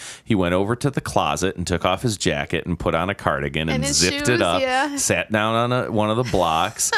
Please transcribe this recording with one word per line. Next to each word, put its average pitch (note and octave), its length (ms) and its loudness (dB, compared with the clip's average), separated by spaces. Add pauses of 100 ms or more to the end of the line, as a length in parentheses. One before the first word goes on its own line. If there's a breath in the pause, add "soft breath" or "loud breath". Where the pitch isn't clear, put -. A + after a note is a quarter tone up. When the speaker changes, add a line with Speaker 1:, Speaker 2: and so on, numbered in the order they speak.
(240 loud breath)
Speaker 1:
He - 100 2
went F2+ 180 2
over G2 220 0
to C#3+ 160 0
the C3+ 100 -4
closet E2+ 540 0
and F2 100 -4
took E2+ 200 -2
off F2+ 180 2
his A2+ 140 0
jacket D2+ 500 -2
and E2+ 100 -2
put E2 200 0
on F2 140 0
a G2+ 40 -4
cardigan D2+ 540 -2
and D#2 80 -2
Speaker 2:
And D2+ 80 -2
his - 140 0
Speaker 1:
zipped F2+ 280 2
Speaker 2:
shoes, - 20 2
Speaker 1:
it A2+ 140 2
up, E2+ 180 2
Speaker 2:
yeah. C4+ 360 -2
Speaker 1:
sat F2+ 340 0
down A2 240 0
on A#2+ 180 2
a, G#2+ 200 -2
one G#2+ 180 2
of A2 60 0
the B2 160 0
blocks, F2 640 0